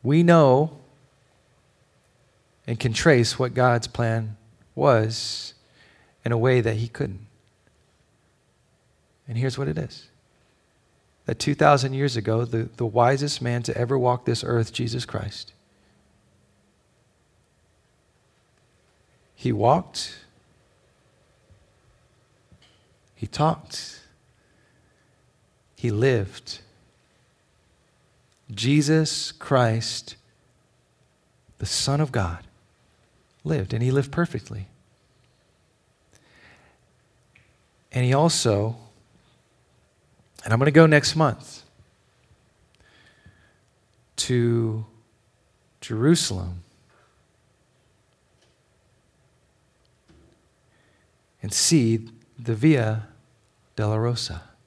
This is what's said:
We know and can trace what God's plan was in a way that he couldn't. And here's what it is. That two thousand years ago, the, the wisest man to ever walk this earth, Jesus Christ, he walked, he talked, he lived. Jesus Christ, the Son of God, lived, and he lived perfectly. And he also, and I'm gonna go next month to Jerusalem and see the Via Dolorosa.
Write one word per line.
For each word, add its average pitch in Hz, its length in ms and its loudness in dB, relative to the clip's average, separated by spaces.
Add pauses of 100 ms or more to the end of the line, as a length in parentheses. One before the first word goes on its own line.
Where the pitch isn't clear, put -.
We 151 200 4
know 156 560 6 (1900)
and 120 120 -4
can 120 140 -2
trace 120 460 4
what 123 160 -2
God's 123 320 2
plan 113 500 -4 (380)
was 113 800 0 (720)
in 117 60 0
a 117 60 0
way 123 220 4
that 107 160 -2
he 113 120 -4
couldn't. 101 380 -10 (2000)
And 117 120 -6
here's 127 180 -2
what 139 100 -4
it 156 120 -4
is. - 300 -12 (1160)
That 117 140 -4
two 143 160 -2
thousand 135 400 4
years 135 220 -2
ago, 113 280 0
the, 117 320 -4
the 120 100 -4
wisest 131 540 0
man 120 240 -4
to - 120 -4
ever 120 220 -2
walk 123 280 0
this 120 180 -2
earth, 117 300 -2
Jesus 120 320 -6
Christ, - 460 -12 (3750)
he 123 180 -4
walked, 123 680 0 (3000)
he 107 120 -10
talked, - 760 -6 (1800)
he 120 140 -2
lived. 110 680 -2 (1900)
Jesus 147 840 0
Christ, - 840 -2 (1400)
the - 80 -8
Son 139 340 -2
of 143 100 -2
God, 90 360 -4 (1000)
lived, 147 280 -4
and 117 100 -4
he 123 80 0
lived 139 200 0
perfectly. 107 560 -6 (3250)
And 123 120 0
he 127 80 2
also, 117 640 2 (1700)
and 110 80 -2
I'm 113 60 2
gonna 139 120 2
go 160 160 8
next 151 300 4
month - 480 -2 (2500)
to 117 680 0 (960)
Jerusalem 95 840 -2 (4000)
and 107 100 -8
see 113 560 2 (300)
the 117 160 -4
Via 110 480 2 (760)
Dolorosa. 107 640 -2 (240)